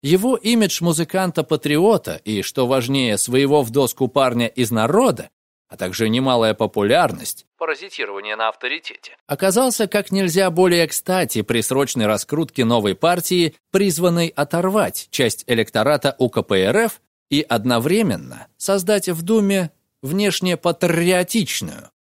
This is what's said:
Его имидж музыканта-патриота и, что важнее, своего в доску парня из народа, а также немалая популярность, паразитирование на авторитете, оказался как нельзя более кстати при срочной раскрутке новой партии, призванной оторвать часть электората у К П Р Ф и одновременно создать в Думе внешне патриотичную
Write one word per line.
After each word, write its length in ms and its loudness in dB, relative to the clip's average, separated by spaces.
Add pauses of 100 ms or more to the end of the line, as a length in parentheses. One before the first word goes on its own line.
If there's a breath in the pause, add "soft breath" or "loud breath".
Его 340 2
имидж 460 0
музыканта-патриота 1400 0
и, 200 -4
что 240 -2
важнее, 500 0
своего 460 2
в 80 -4
доску 360 0
парня 420 0
из 220 -2
народа, 600 0 (380)
а 80 -20
также 320 -2
немалая 460 2
популярность, 920 0 (120)
паразитирование 800 -8
на 120 0
авторитете, 680 -10 (100)
оказался 640 0
как 240 -2
нельзя 380 2
более 360 4
кстати 560 -2
при 180 0
срочной 460 0
раскрутке 580 -2
новой 300 2
партии, 600 0 (180 soft breath)
призванной 560 2
оторвать 800 -2
часть 360 -2
электората 720 0
у 100 2
К 140 -2
П 180 0
Р 160 2
Ф 240 -2 (300)
и 120 0
одновременно 1040 -2 (100)
создать 520 -2
в 140 -4
Думе 500 0 (300)
внешне 540 -2
патриотичную 1300 -2 (120)